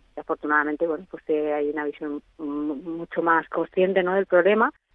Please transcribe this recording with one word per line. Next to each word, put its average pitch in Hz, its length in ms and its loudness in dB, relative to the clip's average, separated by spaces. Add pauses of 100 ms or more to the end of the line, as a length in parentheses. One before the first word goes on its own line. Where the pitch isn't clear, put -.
(160)
Y - 40 -12
afortunadamente, 151 680 0
bueno, 165 240 -2
pues, - 180 -16
eh, 151 260 0
hay 147 160 0
una 147 160 -4
visión 147 360 -6 (160)
mu-, 147 380 -4
mucho 165 480 -6
más 165 260 2
consciente, 185 540 0
¿no?, 180 100 0
del 196 140 0
problema. 208 440 4 (240)